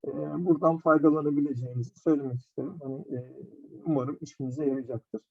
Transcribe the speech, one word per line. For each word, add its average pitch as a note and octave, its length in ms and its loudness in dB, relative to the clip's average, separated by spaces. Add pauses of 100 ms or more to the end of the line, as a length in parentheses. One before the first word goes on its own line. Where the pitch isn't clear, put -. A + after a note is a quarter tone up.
e, C#3 40 -6 (340)
buradan E3 320 4
faydalanabileceğinizi C#3+ 1200 2
söylemek C#3 400 0
isterim. C3+ 440 -10
Hani, C3+ 180 -8 (140)
e, B2+ 220 -10 (480)
umarım C#3+ 360 0
işinize C#3+ 440 -6
yarayacaktır. C3 640 -6